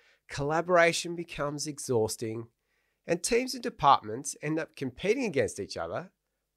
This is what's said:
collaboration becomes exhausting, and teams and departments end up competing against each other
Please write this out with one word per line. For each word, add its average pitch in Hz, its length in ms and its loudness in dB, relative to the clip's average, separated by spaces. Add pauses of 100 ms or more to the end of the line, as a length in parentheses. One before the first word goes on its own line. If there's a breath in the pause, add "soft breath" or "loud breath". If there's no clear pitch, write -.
(300 soft breath)
collaboration 170 840 2
becomes 147 500 -6
exhausting, 117 840 -2 (600)
and 180 160 -2
teams 254 300 0
and 247 100 -10
departments 135 800 2
end 156 180 -2
up - 160 -8
competing 190 480 -2
against 131 380 0
each 90 160 -10
other 98 340 -8 (460)